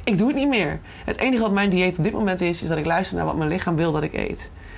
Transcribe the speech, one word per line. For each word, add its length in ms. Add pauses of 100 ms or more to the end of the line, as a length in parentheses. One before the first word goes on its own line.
Ik 140
doe 80
het 100
niet 120
meer. 320 (240)
Het 140
enige 240
wat 100
mijn 180
dieet 280
op 60
dit 80
moment 280
is, 220
is 60
dat 100
ik 80
luister 300
naar 100
wat 100
mijn 140
lichaam 260
wil 160
dat 100
ik 100
eet. 380 (280)